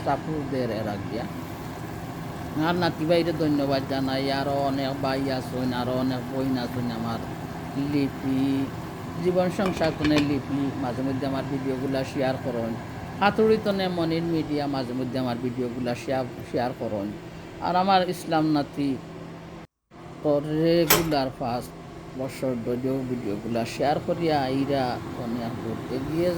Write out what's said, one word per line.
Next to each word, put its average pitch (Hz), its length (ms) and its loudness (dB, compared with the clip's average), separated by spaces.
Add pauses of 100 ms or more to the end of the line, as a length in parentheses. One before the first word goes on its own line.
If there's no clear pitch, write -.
সাপোর্ট 147 500 -2
দেয় 127 160 0 (120)
এরা 104 140 -2 (100)
গিয়া। 113 200 -4 (1400)
আর 175 140 4
নাতি 156 280 2
ভাইরে 170 220 4 (100)
ধন্যবাদ 139 400 4 (100)
জানাই। 135 320 0 (160)
আরও 139 140 0 (160)
অনেক 135 220 0 (120)
ভাই 135 160 2 (180)
আছেন, 127 300 -2 (120)
আরও 123 120 0 (100)
অনেক 127 280 -2
বোন 131 340 0
আছেন, 123 220 -2 (120)
আমার 113 220 -2 (720)
লিপি, 135 500 2 (800)
জীবন 180 260 4 (100)
সংসার 175 400 2
কোণে 151 200 4 (120)
লিপি, 139 300 0 (240)
মাঝে 123 240 -2
মধ্যে 135 220 0
আমার 135 220 -2
ভিডিওগুলা 135 480 0 (120)
শেয়ার 131 220 2 (100)
করেন। 117 260 0 (500)
হাতুড়ি 220 440 6
তনে 196 220 2 (100)
মনির 165 380 2
মিডিয়া 147 300 0 (100)
মাঝে 127 240 -2
মধ্যে 127 260 -2
আমার 120 200 0
ভিডিওগুলা 123 480 -2 (100)
শেয়ার, 131 220 0 (260)
শেয়ার 127 200 0 (100)
করেন। 104 260 -2 (600)
আর 170 160 2
আমার 190 180 6 (140)
ইসলাম 160 300 2 (100)
নাতি 143 340 0 (1300)
তো 151 80 2 (300)
রেগুলার 160 680 4 (100)
পাঁচ 120 240 -2 (560)
বছর 131 320 -2 (140)
ধরেও 127 300 0 (140)
ভিডিওগুলা 113 520 -2 (120)
শেয়ার 147 220 2 (100)
করিয়া 165 300 2 (120)
আইরা 135 360 2 (400)
অনেক 117 280 -4 (100)
দূর 113 160 -4 (180)
এগিয়ে 156 420 0